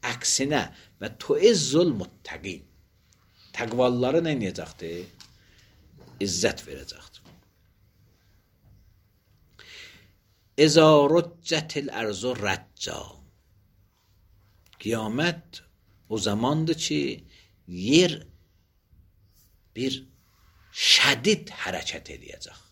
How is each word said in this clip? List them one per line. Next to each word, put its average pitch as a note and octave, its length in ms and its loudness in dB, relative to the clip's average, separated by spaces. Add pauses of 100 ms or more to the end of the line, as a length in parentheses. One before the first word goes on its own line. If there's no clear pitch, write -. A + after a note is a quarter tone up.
Əksinə, C3 600 -2 (380)
və G#2+ 140 -10
tuizzul D#3+ 760 2
muttəqin. - 680 -12 (880)
Təqvalıları B2 720 0
nə D#3 120 -2
edəcəkdir? F2+ 720 -8 (1120)
İzzət F#2+ 440 -2
verəcəkdir. - 460 -16 (3500)
İza D#3 300 8 (220)
ruccətil D#3+ 800 -2
ərzu G#2+ 460 -4
rəcca. - 640 -6 (1800)
Qiyamət A#2 840 -4 (480)
o A2 80 -4
zamandır C3 600 0
ki, G#2+ 240 -4 (680)
yer C3+ 500 2 (1600)
bir C3 220 -4 (800)
şədid - 760 2
hərəkət - 600 -10
eləyəcək. - 460 -20 (120)